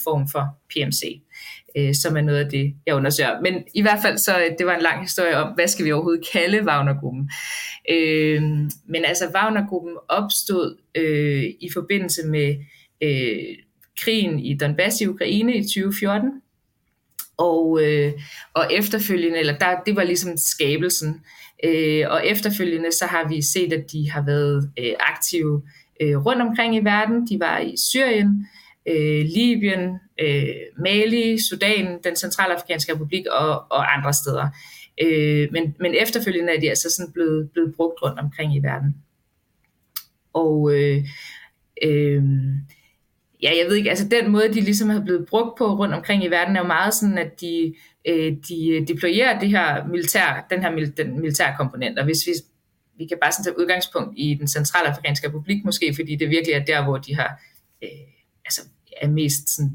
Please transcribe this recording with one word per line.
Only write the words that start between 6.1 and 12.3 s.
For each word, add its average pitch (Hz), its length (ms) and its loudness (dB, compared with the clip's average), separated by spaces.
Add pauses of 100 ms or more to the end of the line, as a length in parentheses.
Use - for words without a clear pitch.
kalde 190 340 2
Wagner-gruppen? 139 640 0 (600)
Øh, 156 520 2 (460)
men 165 160 -2
altså, 180 200 0 (100)
Wagner-gruppen 196 640 -2 (120)
opstod, 180 680 0 (180)
øh, 147 500 0 (160)
i 175 140 -8
forbindelse 170 520 -2
med, 147 300 0 (460)